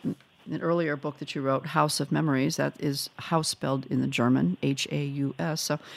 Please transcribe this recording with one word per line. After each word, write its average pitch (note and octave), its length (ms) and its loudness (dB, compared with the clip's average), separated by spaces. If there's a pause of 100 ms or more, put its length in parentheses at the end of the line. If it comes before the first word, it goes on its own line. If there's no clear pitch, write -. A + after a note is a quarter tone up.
an - 580 -8
earlier E3 340 2
book D3 220 -6
that - 160 -8
you C#3+ 80 -4
wrote, C3+ 240 0
House D3+ 340 2
of C#3 100 -4
Memories, D3 460 2
that D3 240 0
is C#3 380 -2
house D#3+ 300 0
spelled C3+ 380 -2
in C3 140 0
the C3 60 2
German, C3+ 560 4
H C#3 280 0
A D3 140 -2
U C#3 340 -2
S. D#3+ 220 -2
So D3 180 -2 (180)